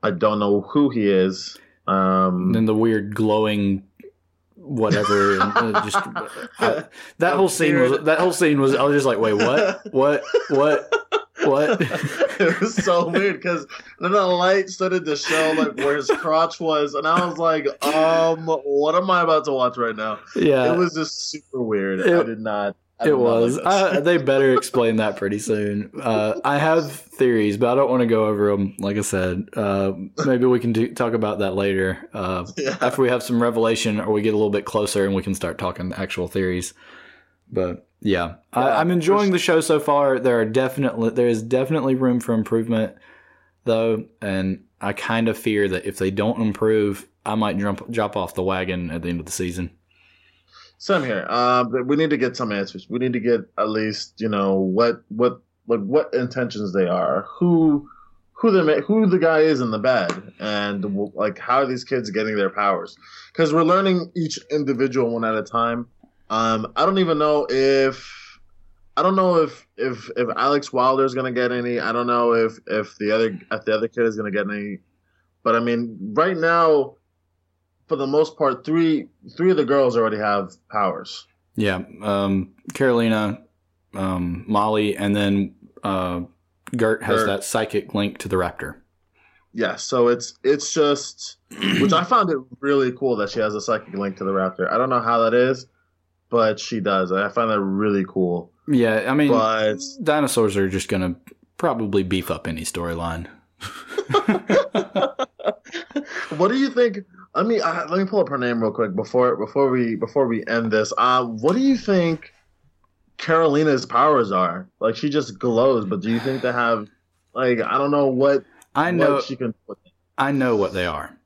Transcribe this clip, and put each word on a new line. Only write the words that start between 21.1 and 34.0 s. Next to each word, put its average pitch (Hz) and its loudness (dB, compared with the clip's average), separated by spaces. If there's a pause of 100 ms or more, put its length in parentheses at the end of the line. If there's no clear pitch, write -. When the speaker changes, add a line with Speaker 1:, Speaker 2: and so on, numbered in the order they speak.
Speaker 1:
super 139 -10
weird. 98 -2
Speaker 2:
It, 170 2
Speaker 1:
I 170 2
did 113 -6
not, 104 -4 (200)
I - -6
Speaker 2:
it 135 2
Speaker 1:
did 151 4
not 139 4
like 117 4
Speaker 2:
was. 120 2
Speaker 1:
this. - -4
Speaker 2:
I, 185 2
they 170 2
better 135 4
explain 120 2
that 107 0
pretty 101 -4
soon. 104 -4 (100)
Uh, 110 0
I 143 0
have 156 0
theories, 110 0
but 120 2
I - 2
don't 135 2
wanna 127 2
go 110 4
over 104 2
'em, 98 0
like 101 -2
I 107 -2
said. 92 -2
Uh, 98 0 (340)
maybe 127 2
we 123 4
can 117 -2
do, 117 0
talk 117 -2
about 107 -2
that 95 0
later, 95 0 (160)
uh, 92 -6
Speaker 1:
<laughs> - -14
Yeah. 139 -4
Speaker 2:
after 123 0
we 127 4
have 123 0
some 120 0
revelation 113 0
or 107 -2